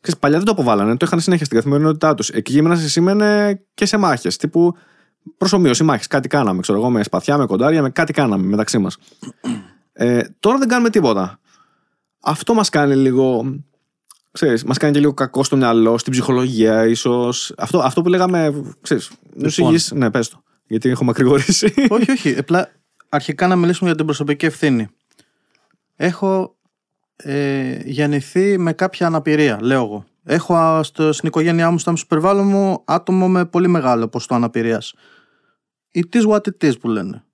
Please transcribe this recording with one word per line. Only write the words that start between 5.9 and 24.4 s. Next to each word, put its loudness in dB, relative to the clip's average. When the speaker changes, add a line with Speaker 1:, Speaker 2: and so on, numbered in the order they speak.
Speaker 1:
Κάτι -2
κάναμε, 0
ξέρω -2
εγώ, 0
με 0
σπαθιά, -2
με 0
κοντάρια, 2
με 0
κάτι -2
κάναμε 0
μεταξύ -2
μας. -2
Ε, 0
τώρα 2
δεν 0
κάνουμε 2
τίποτα. 0
Αυτό -2
μας 2
κάνει 2
λίγο, 2
ξέρεις, 0
μας -2
κάνει 2
και 2
λίγο 2
κακό -2
στο -2
μυαλό, 4
στην -4
ψυχολογία 2
ίσως. -2
Αυτό, -2
αυτό 0
που 0
λέγαμε, 0
ξέρεις, -4
Speaker 2:
Λοιπόν. -16
Speaker 1:
νους -2
υγιής, 2
ναι, 0
πες -2
το, -20
γιατί -2
έχω 0
μακρηγορήσει. 2
Speaker 2:
Όχι, 2
όχι, 0
απλά -2
αρχικά -2
να 2
μιλήσουμε 0
για 0
την -2
προσωπική -2